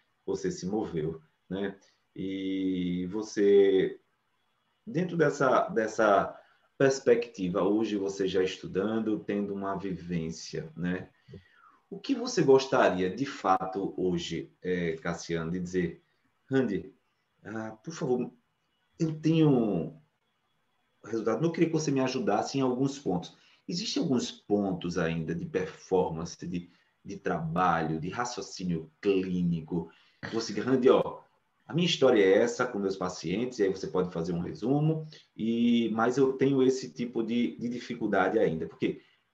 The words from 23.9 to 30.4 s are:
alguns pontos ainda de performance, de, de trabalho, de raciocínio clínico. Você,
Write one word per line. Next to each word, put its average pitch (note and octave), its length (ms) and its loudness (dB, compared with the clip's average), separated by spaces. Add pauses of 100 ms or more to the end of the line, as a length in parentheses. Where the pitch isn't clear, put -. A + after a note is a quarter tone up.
alguns C3 280 0
pontos F#2 680 -2
ainda E2 360 -2
de E2 120 -6
performance, F2 1000 -4
de, F2 240 -8 (340)
de F#2+ 140 -12
trabalho, E2 840 0
de F2+ 100 -6
raciocínio F2+ 840 -6 (100)
clínico. F2+ 880 0 (420)
Você, G#2+ 280 -4